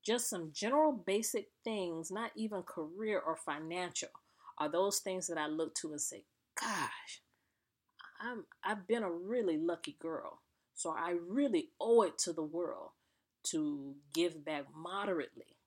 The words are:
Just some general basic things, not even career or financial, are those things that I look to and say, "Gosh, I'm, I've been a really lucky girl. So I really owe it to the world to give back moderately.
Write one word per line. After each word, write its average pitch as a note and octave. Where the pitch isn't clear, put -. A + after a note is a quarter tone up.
Just A#3
some E3
general C#4+
basic G#3+
things, F3
not A3
even G#3
career F3+
or D#3+
financial, D#3+
are D3+
those F#3+
things F#3
that E3
I D3+
look D#3
to D#3
and D3
say, -
"Gosh, -
I'm, A#3
I've G3+
been A3+
a F#3
really F#3
lucky E3
girl. -
So -
I E3
really A#3
owe A3+
it F3+
to E3+
the D#3+
world D#3+
to D3
give E3
back D3
moderately. F3+